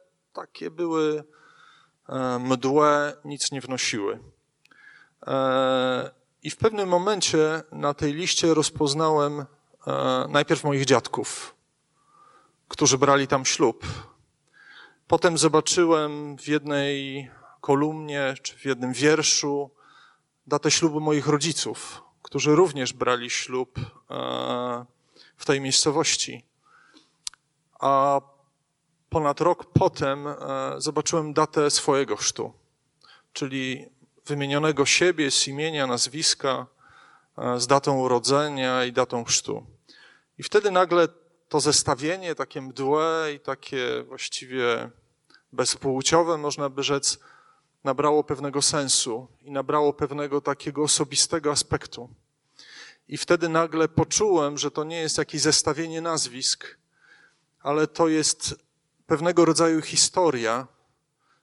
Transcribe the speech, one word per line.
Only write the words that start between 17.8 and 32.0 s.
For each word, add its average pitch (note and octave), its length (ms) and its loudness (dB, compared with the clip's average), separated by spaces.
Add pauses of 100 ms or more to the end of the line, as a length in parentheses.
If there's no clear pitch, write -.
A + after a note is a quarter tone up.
czy - 140 -12
w - 80 -16
jednym B2+ 280 -2
wierszu C#3+ 760 2 (760)
datę D3 240 0
ślubu D3+ 300 2
moich D3+ 260 0
rodziców, D3 760 -2 (200)
którzy C#3+ 320 0
również C#3+ 380 4
brali B2 380 -2
ślub, - 480 -6 (320)
e, B2 720 -4 (520)
w - 80 -20
tej C#3 160 0
miejscowości. C3+ 840 -2 (1400)
A C#3 400 2 (920)
ponad D3 300 0
rok E3+ 240 2
potem, C#3+ 640 0
e, D3 80 -8 (440)
zobaczyłem D3+ 540 -2
datę D3+ 380 2
swojego C3+ 460 2